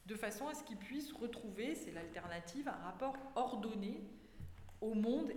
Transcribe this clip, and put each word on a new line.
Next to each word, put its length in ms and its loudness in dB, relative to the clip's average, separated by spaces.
de 100 -2
façon 320 0
à 60 0
ce 100 -4
qu'il 140 -4
puisse 360 -2
retrouver, 600 -2
c'est 160 -4
l'alternative, 760 -2
un 180 0
rapport 300 0
ordonné 640 2
au 120 4
monde 440 6